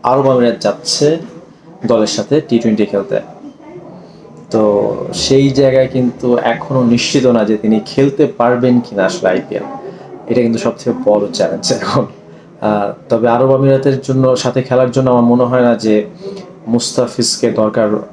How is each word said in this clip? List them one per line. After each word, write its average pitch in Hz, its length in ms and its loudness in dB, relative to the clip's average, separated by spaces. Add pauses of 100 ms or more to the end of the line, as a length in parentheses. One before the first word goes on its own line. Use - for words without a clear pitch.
আরব 135 300 2
আমিরাত 120 320 2
যাচ্ছে - 420 -2 (800)
দলের 110 300 2
সাথে 110 180 -2 (140)
টি 120 100 0
টোয়েন্টি 107 340 0
খেলতে। - 260 -4 (1300)
তো 110 120 2 (640)
সেই 139 260 4
জায়গায় 131 420 2
কিন্তু 127 360 -2 (240)
এখনো 131 280 -2 (120)
নিশ্চিত 123 340 0
না 117 180 4
যে 107 180 0
তিনি 110 240 2
খেলতে 139 380 0 (140)
পারবেন 123 360 2 (100)
কিনা 101 200 -4
আসলে 92 240 -2
আইপিএল। 95 360 -4 (680)
এটা 123 140 2
কিন্তু 113 140 0
সবথেকে 117 340 -4 (120)
বড় 104 200 2 (120)
চ্যালেঞ্জ - 300 -4 (120)
এখন। - 280 -2
আহ, - 800 -6 (200)
তবে 117 200 2
আরব 123 260 2
আমিরাতের 135 420 2 (100)
জন্য, 131 180 0 (120)
সাথে 127 320 -2
খেলার 127 220 2
জন্য 131 200 0
আমার 120 220 4
মনে 123 180 4
হয় 127 180 2
না 117 60 4
যে 107 200 0 (800)
মুস্তাফিজকে 120 760 -2 (120)
দরকার 107 280 0 (240)